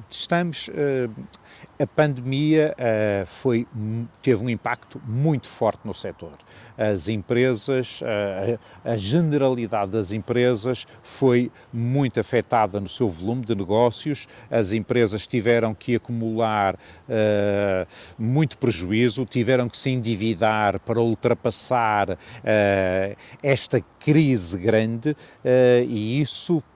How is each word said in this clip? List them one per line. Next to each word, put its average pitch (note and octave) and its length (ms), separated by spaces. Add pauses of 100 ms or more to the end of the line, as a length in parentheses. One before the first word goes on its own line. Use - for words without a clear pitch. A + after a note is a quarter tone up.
(100)
estamos, - 640
eh, C3+ 340 (720)
a - 60
pandemia, D3+ 880
eh, G#2+ 500
foi A#2+ 460
mu-, A2+ 340 (140)
teve A#2+ 240
um B2+ 60
impacto A#2+ 560
muito C3 420
forte - 380
no G2+ 80
setor. E2+ 380 (440)
As G#2 320
empresas, B2 960
eh, G#2 540 (260)
a A#2 140
generalidade A#2+ 960
das G#2 200
empresas A#2+ 460 (440)
foi B2 500 (200)
muito B2 460
afetada G#2+ 640
no F#2 80
seu A#2+ 200
volume F#2+ 360
de A2 100
negócios. A2+ 720 (220)
As G#2 240
empresas A2 540
tiveram A2+ 460
que A#2 240
acumular, A2 800 (320)
eh, G2+ 800 (300)
muito C3 420
prejuízo, A2 640
tiveram B2 440
que - 80
se - 140
endividar G#2+ 920
para A2+ 200
ultrapassar, A2+ 1160 (280)
eh, G2 720 (260)
esta C3+ 380 (180)
crise B2+ 600
grande, A2+ 580 (280)
eh, B2 440
e A#2 320
isso D3+ 420 (140)